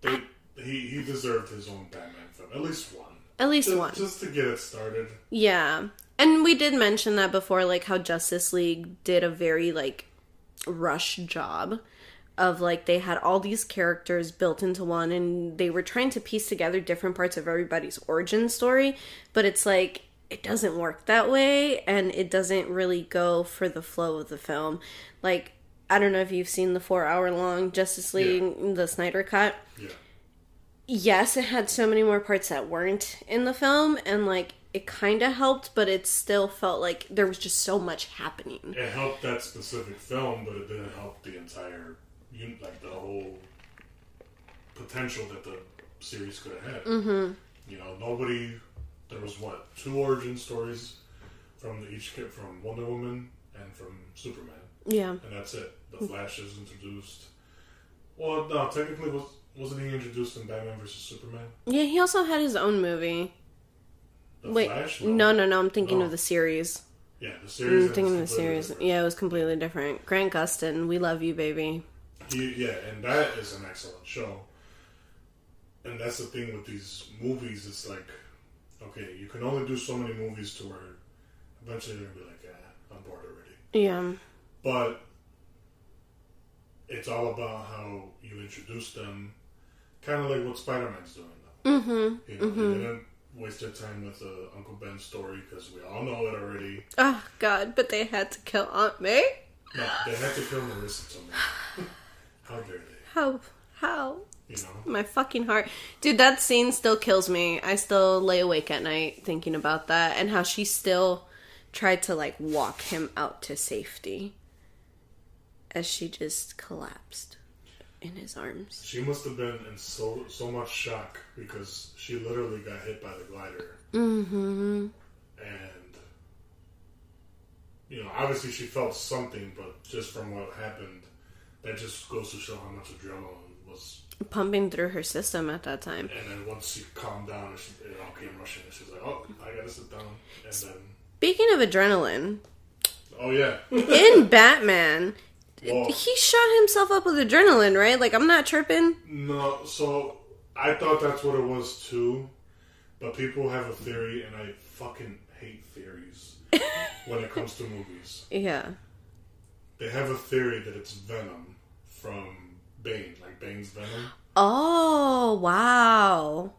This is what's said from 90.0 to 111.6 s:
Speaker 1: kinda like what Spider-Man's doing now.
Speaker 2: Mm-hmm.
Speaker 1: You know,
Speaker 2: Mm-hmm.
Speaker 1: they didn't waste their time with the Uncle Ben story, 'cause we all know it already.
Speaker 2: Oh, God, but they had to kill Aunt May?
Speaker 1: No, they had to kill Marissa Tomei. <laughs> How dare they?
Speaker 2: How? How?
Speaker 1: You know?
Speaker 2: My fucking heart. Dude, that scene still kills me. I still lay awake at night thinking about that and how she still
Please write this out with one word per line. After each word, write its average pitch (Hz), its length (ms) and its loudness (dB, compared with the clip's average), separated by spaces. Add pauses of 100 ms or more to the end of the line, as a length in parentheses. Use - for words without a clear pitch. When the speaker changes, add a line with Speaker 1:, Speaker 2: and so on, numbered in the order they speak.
Speaker 1:
kinda 147 240 -4
like 127 180 -2
what 120 120 -8
Spider-Man's 123 560 -8
doing - 140 -20 (360)
now. 269 160 4
Speaker 2:
Mm-hmm. 233 120 -4
Speaker 1:
You 226 460 -2
know, 202 80 -2
Speaker 2:
Mm-hmm. 214 280 0
Speaker 1:
they 196 40 -2
didn't 233 280 -8 (300)
waste 110 260 -14
their 110 100 -10
time 104 340 -14
with 101 140 -16
the 92 360 -16
Uncle 101 200 -18
Ben 98 240 -16
story, 95 500 -14
'cause 90 240 -18
we 90 80 -18
all 98 220 -10
know 117 240 -4
it 107 80 -6
already. 101 480 -10 (140)
Speaker 2:
Oh, 262 260 4 (160)
God, 208 360 0
but 247 140 2
they 214 160 0
had 202 280 -4
to - 80 -16
kill - 300 -2
Aunt 208 300 2
May? 220 220 6 (520)
Speaker 1:
No, - 120 -4 (180)
they 113 100 -4
had 135 200 -4
to 147 60 -6
kill 131 200 -6
Marissa 104 560 -10
Tomei. - 720 -6
<laughs> - 540 -20
How 117 160 -12
dare 110 200 -14
they? - 160 -20 (180)
Speaker 2:
How? 269 260 -2 (360)
How? 294 420 -6 (400)
Speaker 1:
You - 60 -10
know? - 300 -10
Speaker 2:
My 202 100 0
fucking 247 420 -2
heart. 214 240 2 (320)
Dude, 277 160 4
that 269 240 8
scene 247 300 4
still 220 260 4
kills 190 320 4
me. 175 320 2
I 190 140 0
still 190 460 6
lay 185 180 4
awake 170 320 2
at 143 120 -2
night 156 420 -2
thinking 160 300 -2
about 156 320 0
that 165 300 2
and 196 120 0
how 196 140 2
she 202 220 -2
still 185 640 2 (440)